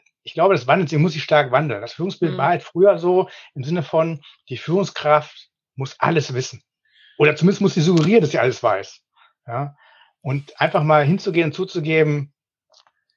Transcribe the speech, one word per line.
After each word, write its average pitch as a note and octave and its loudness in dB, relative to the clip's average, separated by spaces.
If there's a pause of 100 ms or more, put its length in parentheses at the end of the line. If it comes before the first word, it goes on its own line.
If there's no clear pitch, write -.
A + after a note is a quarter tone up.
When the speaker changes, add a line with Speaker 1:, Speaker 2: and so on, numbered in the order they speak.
(240)
Speaker 1:
ich - -18
glaube, F3+ 2
das A#2+ -6
wandelt D#3 2
sich, D#3 -2
muss E3 2
sich D3+ -8
stark D3 2
wandeln. B2+ -2
Das A#2 -14
Führungsbild E3+ -4
Speaker 2:
Mhm. F#3 -10
Speaker 1:
war C#3+ -2
halt F3 -2
früher F#3 4
so F3+ 0 (260)
im C3+ -10
Sinne D#3+ -4
von, D#3+ -2 (280)
die B2 -10
Führungskraft D3+ -2 (260)
muss C3+ -12
alles D3+ -2
wissen. B2 -8 (540)
Oder D3 4
zumindest F#3 2
muss F#3+ 0
sie E3+ 0
suggerieren, F3+ 4
dass D3 -2
sie C3+ -2
alles B2 -2
weiß. G2 -2 (460)
Ja? C#3+ -8 (460)
Und C#3 -8
einfach D#3 0
mal D3+ 4
hinzugehen E3+ 0
und C#3+ -10
zuzugeben, D#3 -2 (840)